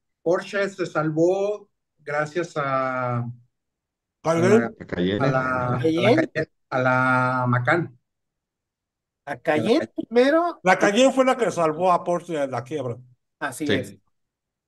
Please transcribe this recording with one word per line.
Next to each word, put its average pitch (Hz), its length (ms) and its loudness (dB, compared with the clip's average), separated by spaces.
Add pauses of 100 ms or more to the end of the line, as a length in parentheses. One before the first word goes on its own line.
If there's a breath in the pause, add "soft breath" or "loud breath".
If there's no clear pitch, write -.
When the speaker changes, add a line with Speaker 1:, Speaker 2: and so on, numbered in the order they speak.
(220)
Speaker 1:
Porsche 196 480 -2
se 180 160 -6
salvó 180 840 -2 (280)
gracias 151 580 -6
a, 127 720 -4 (960)
Speaker 2:
¿Cuál, 165 200 2
Speaker 1:
a 180 60 4
Speaker 2:
güey? 220 100 8
Speaker 1:
la, - 200 -2
Speaker 3:
A - 80 -16
Cayenne. 104 440 0 (380)
Speaker 1:
a 123 100 -2
la, - 0 - (180)
a 170 60 0
la 208 100 4
Speaker 4:
¿Cayenne? - 20 6
Speaker 1:
Cayenne, 294 360 -2 (200)
a 135 120 -2
la 127 680 2
Macan. 135 500 -2 (1300)
Speaker 4:
A 143 120 -10
Cayenne 196 560 0
primero. 311 680 0
Speaker 2:
La 185 160 4
Cayenne 220 340 4
fue 262 120 2
la 254 120 2
que 220 160 0
salvó 165 400 0
a 175 120 0
Porsche 175 300 -4
de 143 140 -2
la 123 160 -6
quiebra. 127 340 -8 (400)
Speaker 4:
Así 147 340 -4
Speaker 3:
Sí. - 20 4
Speaker 4:
es. - 240 -6 (680)